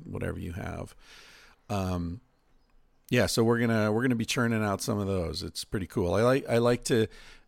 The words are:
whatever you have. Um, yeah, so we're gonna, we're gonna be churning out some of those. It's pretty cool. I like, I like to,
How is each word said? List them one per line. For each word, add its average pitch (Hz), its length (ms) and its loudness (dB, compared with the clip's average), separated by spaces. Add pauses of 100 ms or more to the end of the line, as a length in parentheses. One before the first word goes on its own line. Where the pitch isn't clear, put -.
whatever 90 340 -6
you 87 140 -8
have. 87 420 -8 (720)
Um, 90 540 -4 (840)
yeah, 120 180 2
so 117 180 2
we're 117 160 4
gonna, 110 320 2
we're 117 100 0
gonna 127 140 2
be 113 80 -2
churning 117 400 0
out 98 160 0
some 107 180 -2
of 101 80 -2
those. 87 360 -2
It's 85 200 -8
pretty 95 240 -6
cool. 90 280 0
I 104 80 4
like, 131 260 2
I 117 100 2
like 120 260 2
to, 113 220 4 (420)